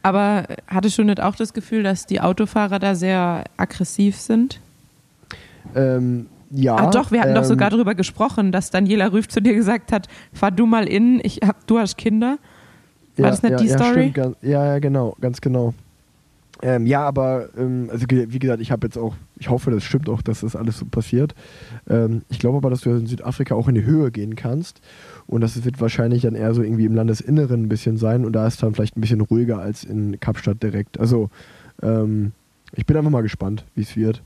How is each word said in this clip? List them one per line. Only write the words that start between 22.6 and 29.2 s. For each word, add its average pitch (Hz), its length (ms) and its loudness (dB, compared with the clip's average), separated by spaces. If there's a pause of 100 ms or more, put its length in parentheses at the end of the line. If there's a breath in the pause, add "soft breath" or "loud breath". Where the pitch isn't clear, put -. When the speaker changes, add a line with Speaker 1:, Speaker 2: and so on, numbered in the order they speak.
Speaker 2:
dass 123 100 -2
du 123 120 -2
in 117 160 0
Südafrika 123 480 -4
auch 123 120 0
in 127 80 2
die 104 80 2
Höhe 147 260 2
gehen 110 280 -8
kannst. 135 420 -6 (480 loud breath)
Und 117 140 0
das 117 240 -2
wird 123 160 -2
wahrscheinlich 117 400 0
dann 117 120 0
eher 110 200 -2
so 117 100 2
irgendwie 110 220 2
im 110 100 2
Landesinneren 117 680 0
ein 110 40 -2
bisschen 110 300 -2
sein. 113 260 0
Und 113 80 -2
da 110 160 0
ist - 160 -2
dann 107 100 0
vielleicht 104 220 -2
ein 113 60 -4
bisschen 110 180 0
ruhiger 113 400 0